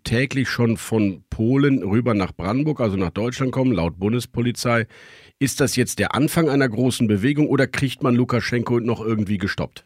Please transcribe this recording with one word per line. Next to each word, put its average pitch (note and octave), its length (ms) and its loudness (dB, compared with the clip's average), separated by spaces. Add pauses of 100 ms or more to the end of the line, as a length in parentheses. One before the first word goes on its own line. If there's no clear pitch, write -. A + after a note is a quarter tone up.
täglich B2+ 460 -2
schon A#2 280 0
von G2+ 520 -2
Polen C3 540 2
rüber A2 320 2
nach F#2+ 160 -2
Brandenburg, C3 500 -2
also G2 160 0
nach F2+ 140 -2
Deutschland B2 400 -2
kommen, C3 200 2
laut E2+ 280 0
Bundespolizei. A#2 880 -2 (500)
Ist C3+ 220 -2
das C#3 160 2
jetzt - 240 0
der G2 160 -2
Anfang D#3 340 2
einer C3+ 200 2
großen A#2+ 380 0
Bewegung C3 400 2
oder C3+ 200 2
kriegt - 340 -4
man B2 140 2
Lukaschenko A#2+ 640 0
noch A2+ 200 -2
irgendwie G#2+ 380 -2
gestoppt? - 480 -6